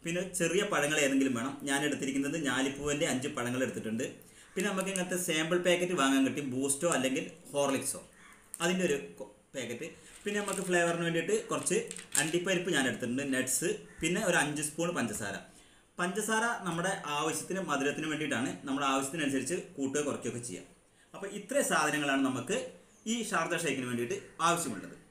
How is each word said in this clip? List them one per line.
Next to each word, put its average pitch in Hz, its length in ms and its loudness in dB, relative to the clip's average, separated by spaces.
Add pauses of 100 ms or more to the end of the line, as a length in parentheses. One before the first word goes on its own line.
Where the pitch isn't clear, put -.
പിന്നെ 175 180 0 (180)
ചെറിയ 170 220 4 (100)
പഴങ്ങൾ 151 320 4
ഏതെങ്കിലും 135 340 4
വേണം. 135 160 -2 (140)
ഞാൻ 139 200 2
എടുത്തിരിക്കുന്നത് 139 480 0 (120)
ഞാലിപ്പൂവിൻ്റെ 139 640 0
അഞ്ച് 127 240 0
പഴങ്ങൾ 123 300 0
എടുത്തിട്ടുണ്ട്. 113 380 -2 (500)
പിന്നെ 190 160 0
നമുക്ക് 185 220 -2
ഇങ്ങനത്തെ 180 340 -4
സാമ്പിൾ 165 400 0
പാക്കറ്റ് 175 340 2
വാങ്ങാൻ 135 260 4
കിട്ടും, 131 280 -2
ബൂസ്റ്റോ 135 420 0
അല്ലെങ്കിൽ 135 280 0 (280)
ഹോർലിക്സോ, 135 480 0 (600)
അതിൻ്റെ 185 260 2
ഒരു 143 80 2 (220)
കൊ-, - 100 -12 (260)
പാക്കറ്റ്. 120 320 -6 (380)
പിന്നെ 208 180 0
നമുക്ക് 196 260 -2
ഫ്ലേവറിന് 170 380 4
വേണ്ടിയിട്ട് 165 300 2 (140)
കുറച്ച് 165 280 0 (440)
അണ്ടിപ്പരിപ്പ് 175 540 0
ഞാൻ 131 140 4
എടുത്തിട്ടുണ്ട്, 120 320 -2 (120)
നട്ട്സ്, 131 360 0 (320)
പിന്നെ 175 280 2
ഒരു 165 120 4
അഞ്ച് 147 260 -2
സ്പൂൺ 170 300 -2
പഞ്ചസാര. 104 380 -4 (640)
പഞ്ചസാര 214 440 0 (220)
നമ്മുടെ 175 260 0 (260)
ആവശ്യത്തിന്, 160 520 -2
മധുരത്തിന് 147 420 0
വേണ്ടിയിട്ടാണ്. 147 400 0 (160)
നമ്മുടെ 139 240 0
ആവശ്യത്തിനനുസരിച്ച് 135 680 0 (200)
കൂട്ടുകയോ 139 300 0
കുറയ്ക്കുകയൊക്കെ 120 400 -4
ചെയ്യാം. 90 180 -10 (480)
അപ്പോൾ 190 140 -10 (120)
ഇത്രയും - 320 2
സാധനങ്ങളാണ് 147 560 4
നമുക്ക് 127 300 0 (540)
ഈ - 20 2 (140)
ഷാർജ 170 340 0
ഷേക്കിന് 135 280 0
വേണ്ടിയിട്ട് 120 260 -2 (300)
ആവശ്യമുള്ളത്. 151 500 0 (140)